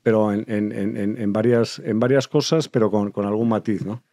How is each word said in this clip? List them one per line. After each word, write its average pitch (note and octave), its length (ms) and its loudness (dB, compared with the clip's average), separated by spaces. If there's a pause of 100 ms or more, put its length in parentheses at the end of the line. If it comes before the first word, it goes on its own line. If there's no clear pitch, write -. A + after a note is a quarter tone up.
pero A2 280 2
en, G#2 160 -2
en, G#2+ 260 -2
en, A2+ 260 -4
en, G#2+ 220 -2
en G2+ 120 -2
varias, A#2 460 2
en A2 200 -2
varias B2+ 300 2
cosas, D3+ 400 0
pero A2 220 2
con, G#2 200 0
con G2+ 140 -4
algún G#2+ 240 0
matiz, G#2+ 380 -2
¿no? A2 160 -10 (100)